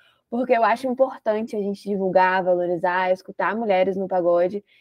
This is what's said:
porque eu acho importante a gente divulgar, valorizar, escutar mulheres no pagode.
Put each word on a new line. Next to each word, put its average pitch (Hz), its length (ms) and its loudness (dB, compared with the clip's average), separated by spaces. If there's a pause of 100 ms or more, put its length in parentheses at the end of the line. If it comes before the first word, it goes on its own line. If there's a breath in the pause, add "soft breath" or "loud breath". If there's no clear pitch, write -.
(300 soft breath)
porque 247 240 0
eu 226 100 2
acho 233 240 2
importante 233 680 -2
a 208 40 -4
gente 202 280 -6
divulgar, 185 560 2
valorizar, 180 680 0
escutar 185 440 -4
mulheres 190 400 0
no 190 120 -4
pagode. 180 580 0 (160 soft breath)